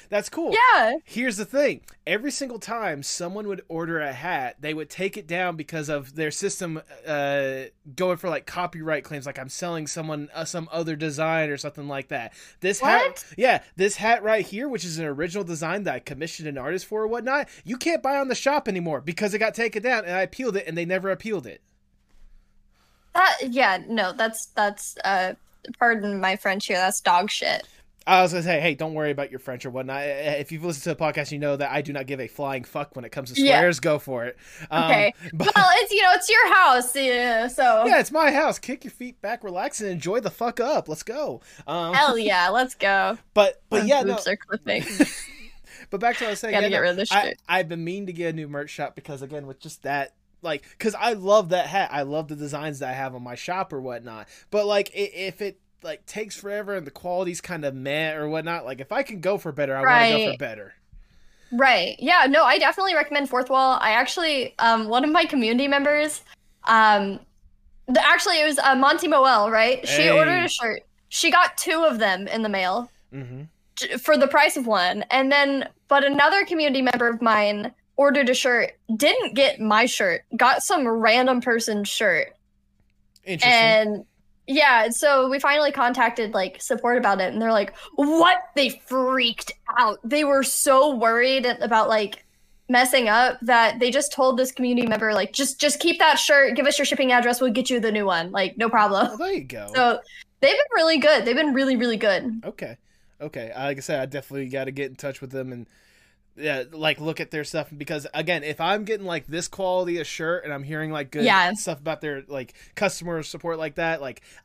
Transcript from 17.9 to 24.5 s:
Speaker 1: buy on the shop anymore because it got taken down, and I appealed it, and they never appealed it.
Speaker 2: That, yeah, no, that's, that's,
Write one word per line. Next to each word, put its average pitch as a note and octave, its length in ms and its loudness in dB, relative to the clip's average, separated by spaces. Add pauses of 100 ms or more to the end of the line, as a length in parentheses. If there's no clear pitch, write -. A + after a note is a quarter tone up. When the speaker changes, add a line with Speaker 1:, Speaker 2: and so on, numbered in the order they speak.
Speaker 1:
buy C#4 160 0
on C#4 100 -2
the A#3+ 80 -2
shop C#4+ 320 0
anymore E3+ 320 -4
because F3+ 340 -4
it G#3 40 -2
got G#3+ 160 0
taken A3 280 -4
down, A#3 220 0
and F3 100 -6
I F#3+ 60 0
appealed F#3+ 360 -4
it, F#3+ 120 -6
and E3 100 -8
they E3+ 60 -4
never F#3 260 -2
appealed F#3 360 -6
it. F2 160 -18 (1500)
Speaker 2:
That, - 220 4 (120)
yeah, A#3 300 2 (100)
no, G#3 240 -2
that's, A3 340 -4
that's, - 580 -4